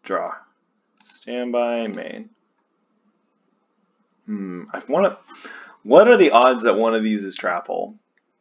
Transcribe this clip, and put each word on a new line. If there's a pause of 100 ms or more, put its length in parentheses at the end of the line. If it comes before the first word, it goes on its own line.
draw. (720)
Standby,
main. (2000)
Hmm, (100)
I
wanna, (680)
what
are
the
odds
that
one
of
these
is
Trap
Hole? (460)